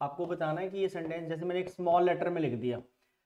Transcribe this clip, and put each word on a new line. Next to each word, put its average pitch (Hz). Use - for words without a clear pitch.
आपको 160
बताना 170
है 190
कि 196
ये 190
सेंटेंस, 165
जैसे 160
मैंने 180
एक 180
स्मॉल 175
लेटर 170
में 170
लिख 131
दिया, 120